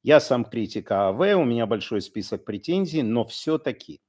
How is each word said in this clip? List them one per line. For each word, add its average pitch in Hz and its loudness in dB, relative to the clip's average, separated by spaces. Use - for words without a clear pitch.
«Я 143 8
сам 120 0
критик 110 -6
А 98 2
В, 190 2
у 180 4
меня 117 0
большой 104 -4
список - -10
претензий, 156 -4
но 113 0
все-таки». - -6